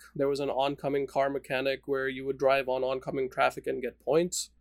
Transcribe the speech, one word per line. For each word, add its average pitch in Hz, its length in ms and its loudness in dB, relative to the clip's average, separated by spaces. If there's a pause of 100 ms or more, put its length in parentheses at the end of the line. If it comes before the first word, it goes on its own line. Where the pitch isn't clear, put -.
(160)
There 139 100 2
was 143 140 0
an 135 100 -2
oncoming 139 560 -2
car 139 240 0
mechanic 135 560 -2
where 135 220 -2
you 135 180 -8
would 135 100 -2
drive 135 320 4
on 131 140 0
oncoming 131 480 -2
traffic 135 380 0
and 135 120 -2
get 120 240 -8
points. 170 460 2 (100)